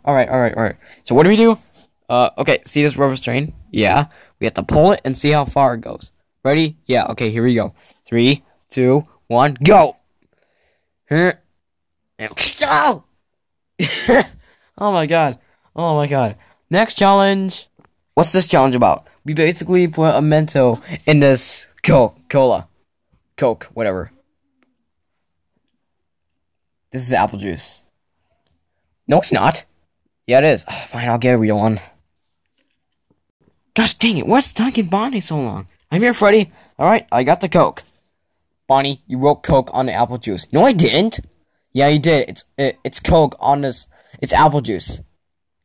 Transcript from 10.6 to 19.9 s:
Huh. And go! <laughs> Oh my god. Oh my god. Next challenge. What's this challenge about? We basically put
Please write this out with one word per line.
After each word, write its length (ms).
Huh. 240
And 400
go! 460
<laughs> 440
Oh 160
my 140
god. 320
Oh 200
my 120
god. 280
Next 240
challenge. 760
What's 160
this 160
challenge 260
about? 340
We 120
basically 520
put 280